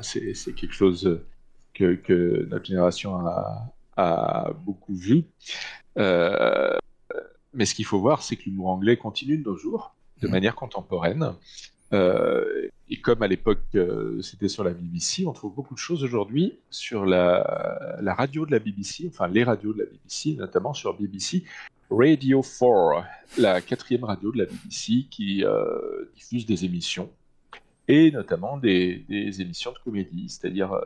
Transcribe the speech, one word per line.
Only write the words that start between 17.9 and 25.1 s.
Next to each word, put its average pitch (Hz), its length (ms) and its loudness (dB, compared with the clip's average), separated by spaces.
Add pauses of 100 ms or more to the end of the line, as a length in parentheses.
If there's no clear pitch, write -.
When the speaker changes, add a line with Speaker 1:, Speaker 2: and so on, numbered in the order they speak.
Speaker 1:
la 95 120 0
radio 139 320 -2
de 147 60 -6
la 123 80 4
B 107 180 -2
B 101 60 -6
C, 165 260 -10
enfin 92 200 -4
les 107 160 4
radios 107 280 0
de 107 60 -4
la 95 60 -2
B - 80 -12
B - 160 -20
C, - 280 -4
notamment 104 380 -2
sur 98 200 -6
B 104 120 -6
B 95 140 -10
C 180 240 -4 (440)
Radio 135 540 4
four, 87 640 4 (340)
la 95 220 6
quatrième 123 420 -4
radio 104 300 -4
de 127 60 -2
la 92 80 2
B - 40 -12
B - 220 -14
C 135 360 0
qui, 196 360 -2